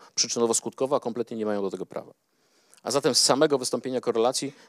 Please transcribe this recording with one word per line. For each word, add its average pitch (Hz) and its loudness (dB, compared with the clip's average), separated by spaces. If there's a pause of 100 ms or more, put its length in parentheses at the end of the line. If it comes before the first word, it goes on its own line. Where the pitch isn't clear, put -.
(160)
przyczynowo-skutkowo, 120 0
a 123 2
kompletnie 117 -6
nie 110 -2
mają 104 -2
do 98 -2
tego 92 -8
prawa. - -12 (680)
A 107 -4
zatem 135 2
z - 4
samego 143 4
wystąpienia 127 -4
korelacji 120 0 (160)